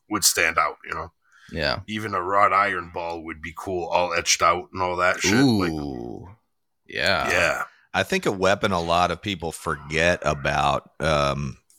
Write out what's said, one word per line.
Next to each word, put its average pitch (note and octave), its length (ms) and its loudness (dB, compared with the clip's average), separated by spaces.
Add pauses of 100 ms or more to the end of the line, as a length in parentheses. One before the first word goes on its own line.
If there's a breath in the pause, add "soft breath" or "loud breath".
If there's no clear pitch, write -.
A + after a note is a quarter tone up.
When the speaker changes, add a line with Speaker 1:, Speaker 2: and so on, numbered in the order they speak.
Speaker 1:
would G#2 140 -2
stand E2 340 2
out, D2 260 0
you D#2 120 -10
know? E2 160 -10 (400 soft breath)
Speaker 2:
Yeah. D#2 360 -2
Speaker 1:
Even G#2+ 280 -6
a F2+ 80 -2
wrought G2 300 4
iron F#2+ 380 0
ball E2+ 320 -6
would D#2 160 -12
be D#2+ 160 -12
cool, F2+ 320 -6
all E2+ 280 2
etched - 260 0
out F2+ 320 2
and F#2+ 80 -4
all F2+ 140 0
that F2+ 240 2
shit. F#2 140 2 (120)
Like, G2+ 260 4
Speaker 2:
Ooh. B1+ 580 -8 (580)
Yeah. E2+ 420 0
Speaker 1:
yeah. E2+ 340 2 (300 soft breath)
Speaker 3:
I F#2+ 80 0
think F#3+ 240 -2
a D3+ 60 2
weapon G2 400 2
a F2 100 0
lot E2+ 300 2
of E2 100 -6
people E2+ 300 -6
forget D#2 760 0
about, C#2+ 640 0 (100)
um, C#2+ 580 0 (220)